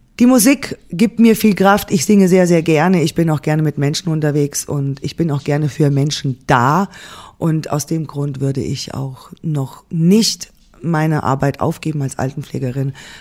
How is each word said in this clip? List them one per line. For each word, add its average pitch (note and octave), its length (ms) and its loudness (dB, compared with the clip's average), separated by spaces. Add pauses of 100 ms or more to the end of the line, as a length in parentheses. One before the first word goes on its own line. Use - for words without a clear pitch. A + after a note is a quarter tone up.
(180)
die A#3+ 80 4
Musik B3+ 500 2 (140)
gibt F#3 280 0
mir A3+ 160 6
viel G#3+ 200 2
Kraft. G3 360 2
Ich G3 140 0
singe G3 240 4
sehr, F3+ 180 4
sehr E3+ 160 2
gerne. E3 400 2
Ich D#3 120 -2
bin E3 160 0
auch D3+ 100 -2
gerne D#3 220 -2
mit D3+ 160 -2
Menschen D3 340 -2
unterwegs D3 540 -2
und C#3 360 -6
ich - 140 -10
bin E3+ 140 -2
auch C#3+ 120 -4
gerne D3 280 -2
für C#3+ 200 0
Menschen C#3 560 -2
da. C#3+ 440 2 (480)
Und D#3+ 320 -2
aus D3 160 -4
dem D#3+ 200 -4
Grund C#3+ 320 -6
würde C#3 220 -2
ich - 320 -6
auch C3 380 -10 (100)
noch D3 480 -6
nicht F3+ 640 2 (300)
meine D#3 400 0
Arbeit C#3 380 -2
aufgeben D#3 420 -4
als C3 160 -6
Altenpflegerin, C3+ 760 -6 (280)